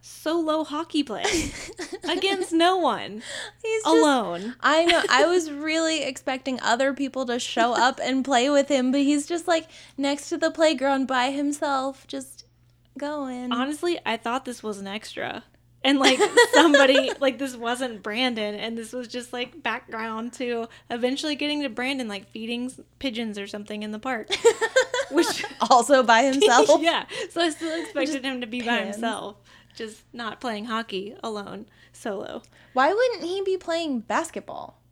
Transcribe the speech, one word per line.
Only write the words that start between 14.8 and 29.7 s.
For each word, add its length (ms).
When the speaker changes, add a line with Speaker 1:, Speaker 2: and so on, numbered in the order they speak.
Speaker 1:
extra. 560
And, 160
like, 200
Speaker 2:
<laughs> 160
Speaker 1:
somebody, 680
like, 180
this 180
wasn't 480
Brandon, 520
and 220
this 160
was 140
just, 260
like, 280
background 720
to 340
eventually 460
getting 260
to 80
Brandon, 380
like, 240
feeding 360
s-, 120
pigeons 380
or 100
something 360
in 80
the 80
park. 300
Speaker 2:
<laughs> 400
Speaker 1:
Which 320
Speaker 2:
Also 320
by 220
himself? 500
Speaker 1:
<laughs> 80
Yeah. 240
So 120
I 100
still 300
expected 320
Speaker 2:
Just 120
Speaker 1:
him 160
to 60
be 140
by 60
Speaker 2:
pans. 280
Speaker 1:
himself, 400